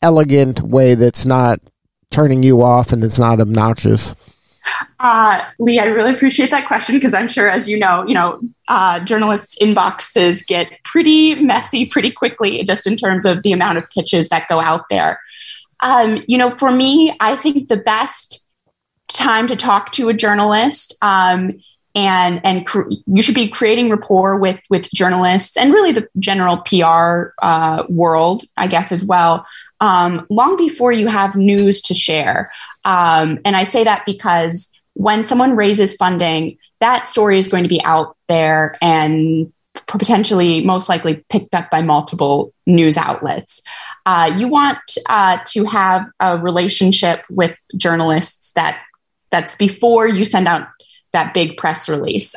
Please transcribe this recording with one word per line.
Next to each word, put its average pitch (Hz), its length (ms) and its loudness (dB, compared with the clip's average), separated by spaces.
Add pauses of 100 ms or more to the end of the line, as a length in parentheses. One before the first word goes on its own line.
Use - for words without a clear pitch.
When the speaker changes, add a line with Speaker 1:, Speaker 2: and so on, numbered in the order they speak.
Speaker 1:
elegant 143 640 2
way 127 320 4
that's 120 320 0
not 127 340 2 (500)
turning 135 320 2
you 127 200 6
off 123 280 2
and 117 140 0
it's 113 140 -2
not 117 200 2
obnoxious? 110 800 0 (840)
Speaker 2:
Uh, 226 440 2 (160)
Lee, 233 200 2
I 208 60 2
really 226 280 0
appreciate 269 380 0
that 269 160 -2
question 226 320 -2
'cause 262 140 2
I'm 208 160 -2
sure, 208 200 0
as 202 200 -2
you 214 100 -2
know, 190 280 0
you 233 80 -2
know, 175 260 -2 (280)
uh, 175 320 0
journalists' 214 600 -2
inboxes 190 840 0
get 175 220 -4 (160)
pretty 311 500 2
messy 254 500 0
pretty 240 260 -2
quickly 226 540 -4
just 190 220 -4
in 208 100 -2
terms 190 300 -2
of 180 160 0
the 202 100 2
amount 180 240 0
of 170 140 -6
pitches 170 400 -2
that 160 180 -2
go 165 100 0
out 160 300 -2
there. 82 320 -2 (600)
Um, 240 460 0
you 247 120 2
know, 247 120 2
for 254 220 0
me, 269 480 2
I 220 160 0
think 285 320 -2
the 226 80 0
best 220 680 -4 (640)
time 233 400 -2
to 254 60 -4
talk 208 380 -2
to 233 160 -2
a 226 60 0
journalist, 208 880 0
um, 185 580 0 (340)
and, 185 500 0
and 185 220 -2
cr-, - 240 -4 (160)
you 196 160 2
should 233 120 0
be 226 140 0
creating 226 420 0
rapport 196 480 0
with, 190 200 -2 (100)
with 180 240 -2
journalists 185 640 0
and 262 160 4
really 392 200 4
the 220 160 -4 (100)
general 185 400 0
P 175 240 0
R, 170 500 2 (100)
uh, 160 460 0
world, 170 560 0 (120)
I 180 100 -2
guess, 185 260 -2
as 180 120 -4
well, 170 420 0 (340)
um, 180 500 0
long 254 260 2
before 285 360 0
you 220 140 0
have 202 300 -2
news 139 460 2
to - 120 -6
share. - 560 -2 (340)
Um, 165 600 2
and 196 120 0
I 190 80 0
say 226 200 0
that 208 220 0
because 175 640 -2 (240)
when 214 300 0
someone 247 320 2
raises 202 380 2
funding, 170 640 -2 (220)
that 233 280 0
story 208 300 2
is 190 100 0
going 185 140 0
to 170 60 0
be 170 160 -2
out 160 320 -2 (120)
there 156 540 0
and 160 680 0 (220)
p-, - 120 -20
potentially 190 760 0
most 185 280 -2
likely 165 400 -4
picked 196 260 -4
up 170 160 -6
by 165 120 0
multiple 151 680 -2 (140)
news 165 300 4
outlets. - 640 -6 (440)
Uh, 175 300 0
you 233 120 -2
want, 294 300 0 (300)
uh, 190 380 2
to 208 180 -4
have 196 420 0 (140)
a 180 160 0
relationship 180 920 0
with 175 260 -2 (180)
journalists 165 760 -2
that, 160 300 -4 (480)
that's 165 260 -4
before 226 500 2
you 208 200 0
send 185 200 0
out 170 220 -2 (460)
that 165 180 -2
big 170 240 -2
press - 320 -4
release, 165 480 -4